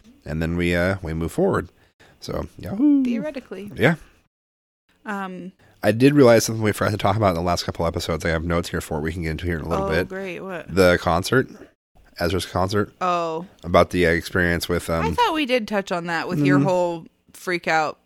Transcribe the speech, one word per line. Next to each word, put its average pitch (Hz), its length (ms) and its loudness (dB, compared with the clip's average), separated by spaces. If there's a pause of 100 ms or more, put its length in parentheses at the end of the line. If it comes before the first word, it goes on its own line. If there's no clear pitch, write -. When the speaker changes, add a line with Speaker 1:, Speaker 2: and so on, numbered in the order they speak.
(260)
Speaker 1:
and 78 160 -4
then 82 160 -2
we, 87 180 2
uh, 92 260 0
we 80 120 -6
move 80 180 -4
forward. 165 380 -2 (520)
So, - 260 -8 (100)
yahoo! 277 460 2
Speaker 2:
Theoretically. 233 720 -6
Speaker 1:
Yeah. 151 200 2 (1080)
Speaker 2:
Um, 190 460 -10 (320)
Speaker 1:
I 107 80 2
did 131 240 6
realize 120 300 8
something 110 180 -4
we 104 80 2
forgot 98 200 0
to 104 60 -2
talk 98 180 2
about 107 140 4
in 85 60 2
the 82 60 -2
last 87 220 0
couple - 220 -4
episodes. 85 400 -2
I 85 40 0
have 80 140 0
notes 87 260 -2
here 85 120 -6
for 80 160 -6
it. 73 40 -4
We 80 120 -4
can 87 100 -8
get 80 80 -4
into 78 140 -6
here 85 140 -2
in 67 60 -8
a 80 40 -6
little 82 160 -2
Speaker 2:
oh, - 40 -4
Speaker 1:
bit. 82 200 -2
Speaker 2:
great. 190 300 -10
What? 180 340 -12
Speaker 1:
The 90 260 6
concert. 90 480 2 (720)
Ezra's 87 260 -2
concert. 95 460 -2 (100)
Speaker 2:
Oh. 170 440 -4 (180)
Speaker 1:
About - 280 4
the, 87 160 2
uh, - 20 4
experience 85 580 0
with, 85 220 -2
um, 85 160 0
Speaker 2:
I - 60 0
thought 427 220 0
we 311 120 -2
did 233 220 -2
touch 196 240 -4
on 175 160 -6
that 165 200 -2
with 175 120 -2
your 143 180 4
Speaker 1:
Mm-hmm. 139 100 4
Speaker 2:
whole 175 380 0 (280)
freak 175 340 -6
out 156 380 0